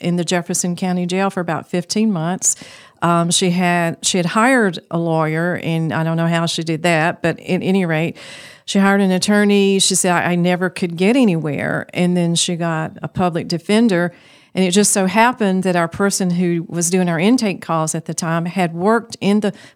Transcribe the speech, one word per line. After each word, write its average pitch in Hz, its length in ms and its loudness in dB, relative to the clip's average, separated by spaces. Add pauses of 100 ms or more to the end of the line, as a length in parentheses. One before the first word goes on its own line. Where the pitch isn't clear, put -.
in 175 140 0
the 175 80 -2
Jefferson 175 520 -2
County 180 300 -2
Jail 190 240 -2
for 190 100 -4
about 165 280 -6
fifteen 214 440 0
months. 175 440 -2 (460)
Um, 170 280 2
she 180 200 2
had, 175 540 0
she - 140 0
had 170 80 0
hired 220 520 2 (120)
a 170 80 -2
lawyer, 160 640 0
and 160 300 -2
I 160 120 -2
don't 165 140 0
know 165 80 0
how 170 180 0
she 165 180 -4
did 160 200 -4
that, 170 400 2
but 165 180 -2
at - 220 -2
any 185 240 0
rate, 160 320 -2 (480)
she - 120 0
hired 196 220 4
an 190 100 2
attorney. 202 680 4
She 190 160 0
said, 180 180 2
"I, 170 200 0
I - 20 0
never 180 340 0
could 170 280 -6
get 196 200 2
anywhere." 160 800 0
And 180 220 0
then 170 180 2
she 175 220 -2
got 160 460 -4
a 151 60 -8
public 170 400 -2
defender. 175 640 0 (400)
And 185 120 0
it 180 80 0
just 202 200 2
so 190 140 2
happened 208 560 2
that 180 140 0
our 170 100 2
person 190 440 -2
who 175 380 0
was 170 220 -4
doing 180 180 2
our 165 120 0
intake 220 420 2
calls 160 320 -2
at 160 120 -8
the 165 80 -8
time 165 320 -2
had 175 280 -2
worked 214 460 0
in 202 200 2
the 202 140 -2 (220)